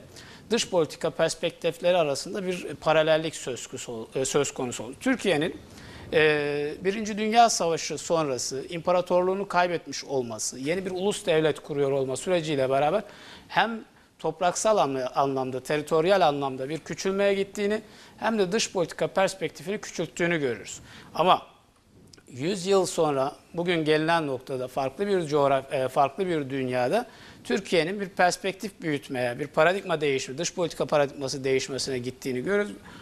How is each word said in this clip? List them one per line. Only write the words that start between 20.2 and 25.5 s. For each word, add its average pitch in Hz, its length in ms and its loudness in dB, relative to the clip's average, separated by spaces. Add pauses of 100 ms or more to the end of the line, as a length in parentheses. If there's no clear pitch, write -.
görürüz. 117 400 -4 (360)
Ama 170 260 4 (920)
yüz 170 320 -4
yıl 190 200 4
sonra 143 500 0 (180)
bugün 170 320 0
gelinen 156 420 2
noktada 127 400 -6
farklı 139 400 -4
bir 185 200 0
coğraf-, 139 460 2